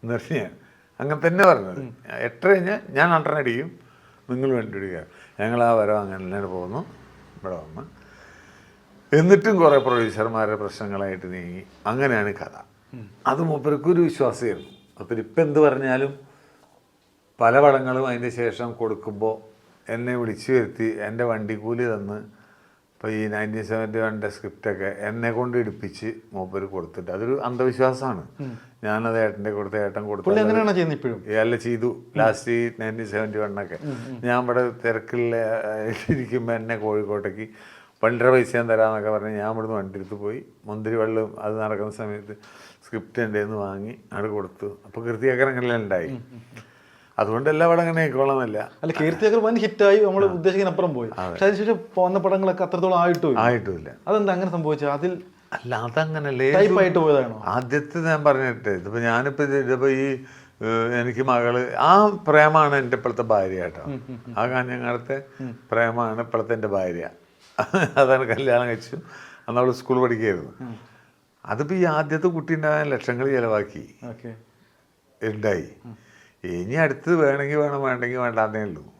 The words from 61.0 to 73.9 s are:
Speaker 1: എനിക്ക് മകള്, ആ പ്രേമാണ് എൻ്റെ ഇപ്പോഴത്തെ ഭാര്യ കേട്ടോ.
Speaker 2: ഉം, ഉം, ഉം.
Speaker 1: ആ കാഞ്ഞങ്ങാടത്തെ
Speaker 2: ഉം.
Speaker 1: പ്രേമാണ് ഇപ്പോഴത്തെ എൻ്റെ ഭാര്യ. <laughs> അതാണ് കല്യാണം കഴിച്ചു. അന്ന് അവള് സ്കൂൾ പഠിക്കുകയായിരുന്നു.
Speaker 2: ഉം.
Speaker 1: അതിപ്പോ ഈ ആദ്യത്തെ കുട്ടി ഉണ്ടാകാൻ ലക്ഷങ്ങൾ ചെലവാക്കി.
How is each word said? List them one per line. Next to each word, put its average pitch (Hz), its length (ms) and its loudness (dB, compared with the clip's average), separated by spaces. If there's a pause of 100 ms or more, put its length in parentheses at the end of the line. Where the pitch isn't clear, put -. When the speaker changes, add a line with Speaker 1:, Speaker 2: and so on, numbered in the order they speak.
Speaker 1:
എനിക്ക് 120 300 -2
മകള്, 120 320 2 (260)
ആ - 20 8 (380)
പ്രേമാണ് 151 540 6
എൻ്റെ 123 160 -2
ഇപ്പോഴത്തെ 113 340 -2
ഭാര്യ 95 320 2
കേട്ടോ. 80 260 -10
Speaker 2:
ഉം, 131 80 -8 (140)
ഉം, 120 140 -14
ഉം. 120 120 -14
Speaker 1:
ആ 107 40 0 (100)
കാഞ്ഞങ്ങാടത്തെ 123 640 -4 (280)
Speaker 2:
ഉം. 123 80 -10 (200)
Speaker 1:
പ്രേമാണ് 113 540 0
ഇപ്പോഴത്തെ 113 320 -2
എൻ്റെ 107 180 -2
ഭാര്യ. 87 280 -2 (540)
<laughs> 165 440 0
അതാണ് 131 300 4
കല്യാണം 123 380 2
കഴിച്ചു. 113 260 -8 (500)
അന്ന് 117 140 -2
അവള് 127 200 2
സ്കൂൾ 127 240 0
പഠിക്കുകയായിരുന്നു. 107 480 0 (140)
Speaker 2:
ഉം. 117 80 -12 (800)
Speaker 1:
അതിപ്പോ 147 280 -4
ഈ 180 40 4 (120)
ആദ്യത്തെ 156 400 0
കുട്ടി 160 220 -4
ഉണ്ടാകാൻ 151 360 0
ലക്ഷങ്ങൾ 127 320 -2 (100)
ചെലവാക്കി. 110 480 0 (280)